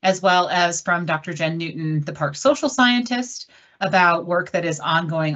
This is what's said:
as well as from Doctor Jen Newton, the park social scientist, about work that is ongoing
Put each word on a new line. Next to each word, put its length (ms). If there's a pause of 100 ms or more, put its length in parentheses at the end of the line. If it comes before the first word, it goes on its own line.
as 180
well 280
as 320
from 220
Doctor 300
Jen 240
Newton, 440
the 120
park 220
social 340
scientist, 800 (320)
about 460
work 240
that 140
is 140
ongoing 560